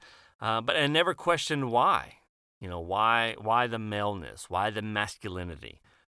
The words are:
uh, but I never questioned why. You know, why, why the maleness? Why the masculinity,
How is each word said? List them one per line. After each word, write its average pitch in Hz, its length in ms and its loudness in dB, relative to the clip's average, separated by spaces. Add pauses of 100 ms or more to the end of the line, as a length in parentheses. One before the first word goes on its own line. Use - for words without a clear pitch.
(420)
uh, 113 200 0
but 117 140 2
I 147 120 4
never 170 260 4
questioned 147 580 0
why. 120 440 4 (440)
You 98 80 -12
know, 90 120 -8
why, 110 600 2
why 117 280 2
the 113 100 -4
maleness? 104 720 -4
Why 98 220 0
the 107 100 -6
masculinity, 92 1000 -6 (360)